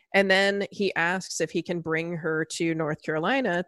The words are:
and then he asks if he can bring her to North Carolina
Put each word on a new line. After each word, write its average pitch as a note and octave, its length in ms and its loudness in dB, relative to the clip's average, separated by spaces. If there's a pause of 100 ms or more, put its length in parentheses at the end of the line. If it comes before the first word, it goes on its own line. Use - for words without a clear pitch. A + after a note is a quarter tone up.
(140)
and G3 180 6
then G3 400 4
he - 240 -2
asks F3 460 -2
if D#3+ 100 -2
he E3+ 100 -2
can F3 200 -4
bring E3 340 -2
her D#3+ 380 -2
to E3 200 0
North D#3 300 -2
Carolina F3 640 0